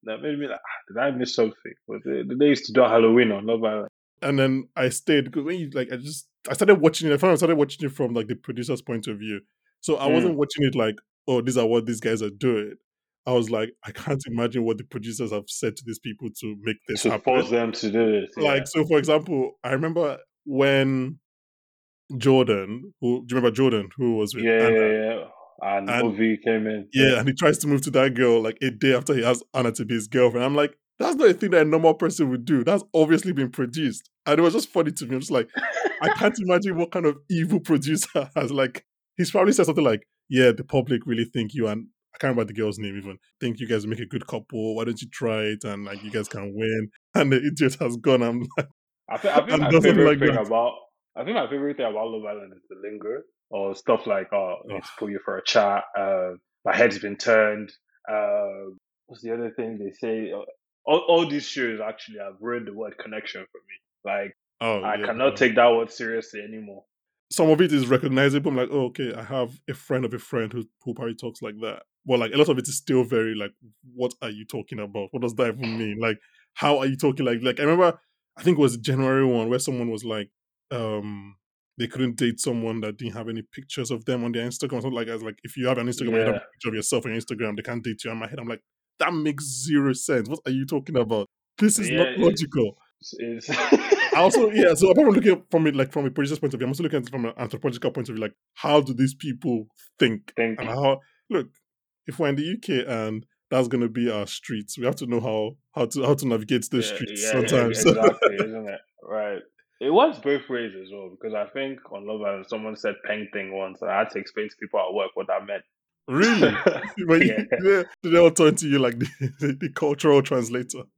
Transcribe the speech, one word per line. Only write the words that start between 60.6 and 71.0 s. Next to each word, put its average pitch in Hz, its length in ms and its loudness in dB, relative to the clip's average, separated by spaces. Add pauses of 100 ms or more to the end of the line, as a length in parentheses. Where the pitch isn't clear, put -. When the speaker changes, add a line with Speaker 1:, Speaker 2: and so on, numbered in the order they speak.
Speaker 1:
all, 156 140 4 (100)
all 170 200 4
these 143 180 -4
shows 117 340 -4
actually 107 380 -10
have 98 220 -12
ruined 117 280 -6
the 101 40 -14
word 104 260 -12
connection 107 440 -12 (100)
for - 60 -20 (100)
me. - 80 -20 (280)
Like, 101 320 -6 (240)
Speaker 2:
Oh, 110 200 0
Speaker 1:
I 104 160 -4
Speaker 2:
yeah, 104 100 -6
Speaker 1:
cannot 123 240 0
Speaker 2:
yeah. 135 40 -10 (140)
Speaker 1:
take 110 80 0
that 123 140 8
word 113 220 2
seriously 113 480 -8
anymore. 104 440 -16 (480)
Speaker 2:
Some 160 180 2
of 156 100 -2
it 170 120 2
is 135 160 0
recognizable. 139 640 0
I'm 131 40 -4
like, 127 140 -4
"Oh, 135 160 -2
okay, 123 280 -8
I 113 80 -14
have 127 280 -6 (180)
a 139 60 -8
friend 131 300 -4
of 113 100 -6
a 113 40 -8
friend 113 340 -6
who, 117 120 -8 (200)
who 120 100 -8
probably 117 220 -8